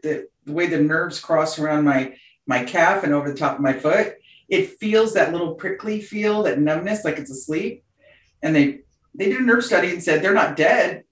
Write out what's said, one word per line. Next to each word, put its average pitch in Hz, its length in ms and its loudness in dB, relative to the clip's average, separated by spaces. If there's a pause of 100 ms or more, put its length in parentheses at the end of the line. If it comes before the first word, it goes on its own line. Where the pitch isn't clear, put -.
the, 139 260 -6 (160)
the 147 80 -12
way 170 160 -2
the 165 120 -2
nerves 160 400 0
cross 156 380 0
around 151 260 0
my, 135 300 0 (320)
my 123 180 -2
calf 185 400 2
and 151 80 0
over 143 180 0
the 139 60 -8
top 139 200 -2
of 139 40 -8
my 135 140 2
foot. 185 400 0 (340)
It 190 300 -2
feels 220 360 2
that 165 180 4
little 165 240 -4
prickly 214 440 -6
feel, 208 440 -2
that - 160 0
numbness, 170 440 0
like 151 140 -2
it's 139 120 -12
asleep. 156 540 -6 (580)
And 156 140 0
they, 143 240 2 (340)
they 190 140 -2
did 254 120 -2
a 254 40 -2
nerve 240 200 4
study 180 260 2
and 170 120 -6
said, 156 200 2
"They're 190 100 2
not 202 240 2
dead." - 560 2